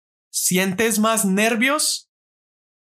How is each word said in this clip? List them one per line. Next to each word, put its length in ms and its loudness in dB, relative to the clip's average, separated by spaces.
"¿Sientes 680 0
más 280 0
nervios 840 0